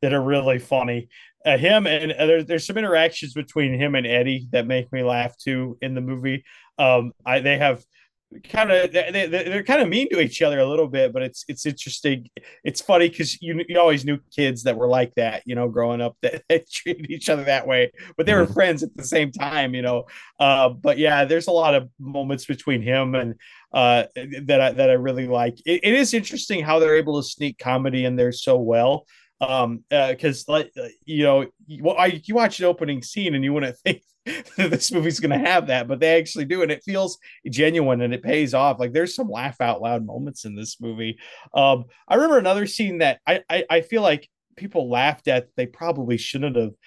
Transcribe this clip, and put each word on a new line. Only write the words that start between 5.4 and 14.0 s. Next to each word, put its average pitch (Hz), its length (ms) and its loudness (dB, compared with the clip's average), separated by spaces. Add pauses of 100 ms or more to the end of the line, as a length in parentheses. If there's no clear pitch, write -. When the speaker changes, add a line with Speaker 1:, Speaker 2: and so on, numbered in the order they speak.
Speaker 1:
in 131 120 -6
the 127 60 -6
movie. 131 420 -6 (360)
Um, 123 340 4 (140)
I, 131 140 2
they 139 180 2
have 139 260 0 (580)
kinda, 190 460 2
they, 170 240 0
they, 190 140 -2
they're 180 360 -4
kinda 262 240 2
mean 226 220 -2
to 170 120 0
each 135 220 -2
other 147 160 -2
a 131 80 4
little 151 220 0
bit, 131 240 0
but 131 100 -4
it's, - 260 -10
it's 131 180 -10
interesting. 139 600 -6 (360)
It's - 160 -6
funny 170 300 4
'cause - 320 -8
you, 165 260 -6
you 175 100 0
always 156 280 4